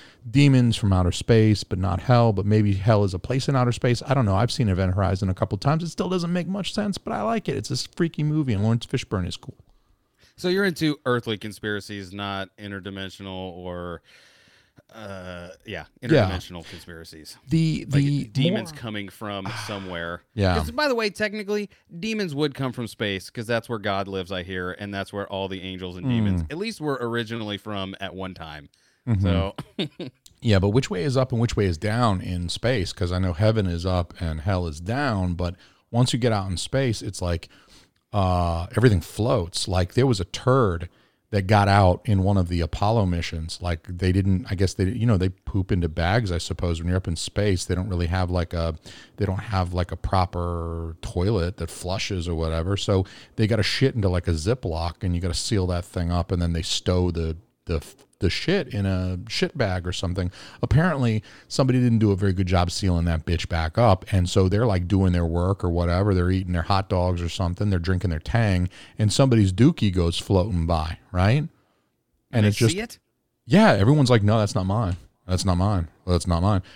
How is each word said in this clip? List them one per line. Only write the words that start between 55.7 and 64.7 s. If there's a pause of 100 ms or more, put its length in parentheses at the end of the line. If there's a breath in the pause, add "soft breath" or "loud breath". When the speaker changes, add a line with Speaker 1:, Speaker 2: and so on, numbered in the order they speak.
Speaker 1:
thing
up,
and
then
they
stow
the, (300)
the, (360)
the
shit
in
a (100)
shit
bag
or
something. (320 loud breath)
Apparently, (260 loud breath)
somebody
didn't
do
a
very
good
job
sealing
that
bitch
back
up,
and
so
they're,
like,